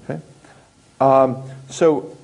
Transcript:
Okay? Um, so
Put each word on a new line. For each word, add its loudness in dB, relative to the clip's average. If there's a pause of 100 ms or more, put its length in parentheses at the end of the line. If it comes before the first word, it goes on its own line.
Okay? -10 (800)
Um, 2 (260)
so -2